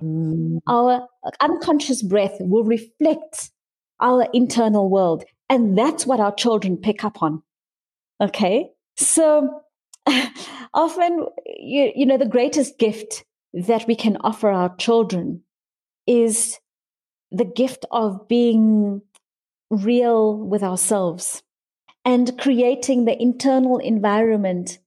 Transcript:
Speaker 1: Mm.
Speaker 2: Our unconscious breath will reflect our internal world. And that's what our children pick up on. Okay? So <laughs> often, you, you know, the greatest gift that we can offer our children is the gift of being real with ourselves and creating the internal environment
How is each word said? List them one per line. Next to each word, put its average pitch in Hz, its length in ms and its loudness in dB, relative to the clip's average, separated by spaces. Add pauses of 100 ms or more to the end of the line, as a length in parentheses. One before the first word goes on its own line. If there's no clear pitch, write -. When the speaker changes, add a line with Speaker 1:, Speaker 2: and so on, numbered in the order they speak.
Speaker 1:
Mm. 160 640 -2
Speaker 2:
Our 247 400 2 (320)
unconscious 294 640 0
breath 196 360 0
will 196 240 2
reflect 302 880 -2 (500)
our 247 340 2
internal 226 540 2
world. 185 360 2 (260)
And 233 260 2
that's 285 300 0
what 254 140 0
our 202 160 0
children 208 420 -2
pick 208 260 -4
up - 200 -6
on. 156 180 -4 (800)
Okay? 208 480 0 (280)
So 302 680 2 (420)
<laughs> - 680 -4
often, 339 520 0 (200)
you, 240 500 -2
you 262 100 2
know, 262 120 4
the 254 80 2
greatest 254 520 0
gift 214 480 -4 (280)
that 220 340 -2
we 226 80 2
can 220 220 0
offer 214 320 -2
our 180 280 0
children 190 680 -2 (640)
is 233 520 0 (720)
the 190 140 -2
gift 247 460 -4
of 208 360 -4
being 220 760 2 (680)
real 220 680 2
with 202 260 -4
ourselves 185 800 -4 (600)
and 247 360 2
creating 254 680 2
the 226 160 0
internal 254 560 2
environment 208 1080 0